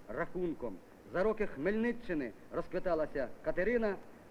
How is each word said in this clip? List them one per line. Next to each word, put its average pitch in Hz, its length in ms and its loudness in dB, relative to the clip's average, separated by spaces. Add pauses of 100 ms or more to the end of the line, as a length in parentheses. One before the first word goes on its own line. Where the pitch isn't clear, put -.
рахунком. 147 680 -2 (360)
За 170 100 2
роки 208 240 4
Хмельниччини 185 840 0 (200)
розквіталася 156 760 0 (160)
Катерина, 202 520 4 (340)